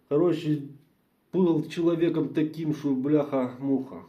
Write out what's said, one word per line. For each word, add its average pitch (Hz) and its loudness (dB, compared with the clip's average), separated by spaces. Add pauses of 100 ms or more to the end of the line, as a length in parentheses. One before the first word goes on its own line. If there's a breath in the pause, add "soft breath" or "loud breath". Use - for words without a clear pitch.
Короче, 151 2 (760)
був 165 2
чоловіком 165 0
таким, 151 -2
що - -4
бляха-муха, 135 0